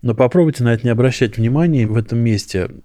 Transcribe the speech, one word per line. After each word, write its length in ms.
Но 140
попробуйте 480
на 100
это 80
не 80
обращать 460
внимания 500
в 100
этом 220
месте 500